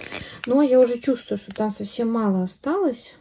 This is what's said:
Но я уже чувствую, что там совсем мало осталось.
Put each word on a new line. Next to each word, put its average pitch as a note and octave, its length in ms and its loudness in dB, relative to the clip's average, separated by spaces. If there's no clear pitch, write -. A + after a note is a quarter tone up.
Но B3+ 140 4
я B3+ 200 6
уже A#3+ 180 4
чувствую, A#3+ 380 -2
что - 180 -12
там G#3+ 160 -2
совсем G#3+ 400 -4
мало G3+ 320 2
осталось. C#4+ 760 -2